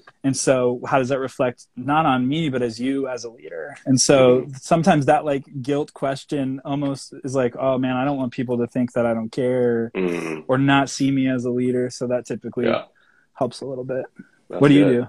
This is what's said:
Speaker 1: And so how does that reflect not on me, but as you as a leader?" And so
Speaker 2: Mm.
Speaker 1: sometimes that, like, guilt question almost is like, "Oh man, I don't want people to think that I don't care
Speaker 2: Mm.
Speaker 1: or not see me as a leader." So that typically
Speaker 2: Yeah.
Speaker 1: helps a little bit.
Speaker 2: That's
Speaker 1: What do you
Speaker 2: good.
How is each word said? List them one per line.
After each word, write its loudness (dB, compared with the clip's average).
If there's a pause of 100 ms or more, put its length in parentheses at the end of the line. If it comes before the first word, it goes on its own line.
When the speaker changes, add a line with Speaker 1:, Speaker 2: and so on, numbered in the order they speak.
(240)
Speaker 1:
And 0
so 2
how 0
does 0
that 0
reflect -4 (100)
not 0
on 2
me, -2
but -2
as -4
you -2
as -8
a -12
leader?" -14 (100)
And 4
so 6
Speaker 2:
Mm. -12
Speaker 1:
sometimes 4
that, 4
like, -2 (160)
guilt -2
question -4
almost -4 (100)
is -6
like, 0
"Oh 0
man, 0
I 0
don't -2
want -4
people -4
to 0
think -2
that 2
I 0
don't -4
care 0
Speaker 2:
Mm. -2
Speaker 1:
or 2
not 2
see -2
me 2
as -2
a -2
leader." 0
So -8
that -2
typically -6
Speaker 2:
Yeah. 0 (500)
Speaker 1:
helps -6
a -10
little -8
bit. -6 (440)
Speaker 2:
That's -8
Speaker 1:
What 8
do 8
you 8
Speaker 2:
good. 2